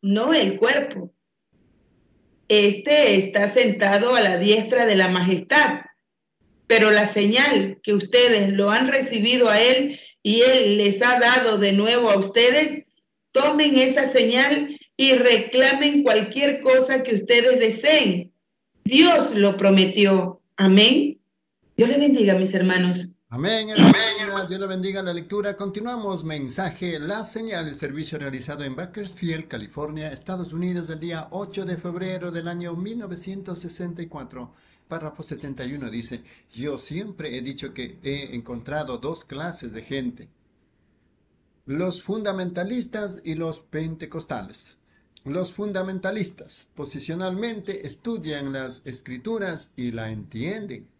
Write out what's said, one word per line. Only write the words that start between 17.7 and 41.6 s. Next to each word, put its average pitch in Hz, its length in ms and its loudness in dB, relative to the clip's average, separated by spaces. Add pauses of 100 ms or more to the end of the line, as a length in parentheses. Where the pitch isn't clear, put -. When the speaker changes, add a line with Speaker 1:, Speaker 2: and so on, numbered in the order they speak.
Speaker 1:
Dios 277 520 4
lo 202 220 2
prometió. 190 840 4 (140)
Amén. 214 640 4 (560)
Dios 233 140 4
le 285 80 2
bendiga, 247 380 4
mis 185 180 0
hermanos. 180 560 0 (200)
Speaker 2:
Amén, 214 420 -4
hermana. 208 760 4
Dios 185 140 -8
le 196 60 -6
bendiga 190 340 -6
la 180 120 -6
lectura. 196 420 -6
Continuamos. 202 680 -8
Mensaje 156 760 -8
La 202 240 -8
Señal, 208 440 -8
el 143 80 -10
servicio 151 440 -10
realizado 139 440 -10
en 131 120 -10
Bakersfield, 175 720 -10
California, 151 640 -12
Estados 175 420 -12
Unidos, 175 340 -6
del 160 120 -12
día 165 320 -10
ocho 196 340 -10
de 175 120 -6
febrero 180 540 -10
del 165 160 -10
año 175 280 -10
mil 214 240 -8
novecientos 185 600 -12
sesenta 175 440 -12
y 165 40 -14
cuatro. 127 460 -18 (340)
Párrafo 156 360 -12
setenta 139 420 -12
y 131 80 -10
uno 131 160 -10
dice: 117 320 -10 (320)
Yo 135 240 -8
siempre 160 580 -12
he 131 60 -10
dicho 135 320 -12
que 127 300 -14
he 139 320 -10
encontrado 123 640 -10
dos 151 260 -10
clases 139 480 -12
de 113 80 -14
gente. 131 480 -10 (1400)